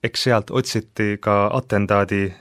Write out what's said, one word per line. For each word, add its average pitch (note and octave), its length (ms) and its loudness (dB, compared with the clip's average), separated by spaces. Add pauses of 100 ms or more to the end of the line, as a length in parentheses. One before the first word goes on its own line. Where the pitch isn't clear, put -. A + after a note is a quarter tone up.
Eks - 200 -4
sealt A2+ 280 0
otsiti A2 720 -2
ka G2+ 320 2
atentaadi G2+ 880 0